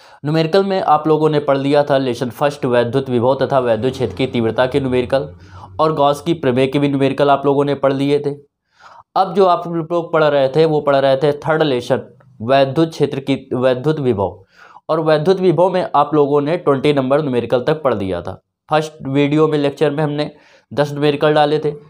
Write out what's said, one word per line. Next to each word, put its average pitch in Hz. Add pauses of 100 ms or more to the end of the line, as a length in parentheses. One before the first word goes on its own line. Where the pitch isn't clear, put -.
(240)
न्यूमेरिकल 160
में 190
आप 151
लोगों 156
ने 151
पढ़ 139
लिया 143
था 147
लेसन 127
फर्स्ट 147
वैद्युत 120
विभव 123
तथा 135
वैद्युत 120
क्षेत्र 110
की 135
तीव्रता 117
के 143
न्यूमेरिकल 127 (500)
और 160
गॉस 143
की 170
प्रमेय 135
के 143
भी 143
न्यूमेरिकल 139
आप 139
लोगों 143
ने 143
पढ़ 135
लिए 139
थे। 143 (800)
अब 180
जो 190
आप -
लोग 170
पढ़ 156
रहे 143
थे 151
वो 151
पढ़ 143
रहे 135
थे 143
थर्ड 156
लेसन 123 (340)
वैद्युत 135
क्षेत्र 139
की, 139 (180)
वैद्युत 131
विभव, 120 (460)
और 156
वैद्युत 160
विभव 180
में 180
आप 147
लोगों 147
ने 151
ट्वेंटी 147
नंबर 139
न्यूमेरिकल 123
तक 156
पढ़ 127
लिया 92
था। 92 (280)
फर्स्ट 156 (140)
वीडियो 143
में 147
लेक्चर 143
में 147
हमने 147 (420)
दस 143
न्यूमेरिकल 147
डाले 151
थे, 151 (180)